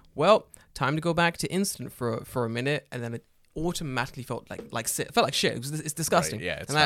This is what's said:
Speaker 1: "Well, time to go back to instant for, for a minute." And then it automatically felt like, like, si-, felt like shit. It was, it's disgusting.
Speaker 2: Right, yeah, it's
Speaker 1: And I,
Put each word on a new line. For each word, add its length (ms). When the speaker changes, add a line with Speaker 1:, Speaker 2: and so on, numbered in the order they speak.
Speaker 1:
"Well, 320
time 220
to 40
go 140
back 240
to 140
instant 400
for, 320
for 200
a 60
minute." 400
And 140
then 100
it 100
automatically 680
felt 260
like, 120
like, 160
si-, 160
felt 220
like 80
shit. 200
It 40
was, 220
it's 120
disgusting. 480
Speaker 2:
Right, 60
yeah, 140
it's 100
Speaker 1:
And 80
I, 80